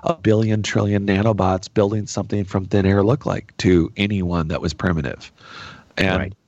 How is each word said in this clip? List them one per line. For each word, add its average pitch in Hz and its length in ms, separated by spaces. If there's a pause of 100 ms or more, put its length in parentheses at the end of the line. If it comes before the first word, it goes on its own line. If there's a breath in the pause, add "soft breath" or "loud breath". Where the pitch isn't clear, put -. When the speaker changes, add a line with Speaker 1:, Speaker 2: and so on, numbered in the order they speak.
Speaker 1:
a 165 120
billion 110 480
trillion 101 440
nanobots 98 680
building 104 340
something 101 380
from 95 220
thin 98 200
air 98 180
look 120 220
like - 320
to 87 380
anyone 90 520
that 73 120
was 80 140
primitive? 78 560 (640 loud breath)
And 92 220
Speaker 2:
Right. 92 160 (140)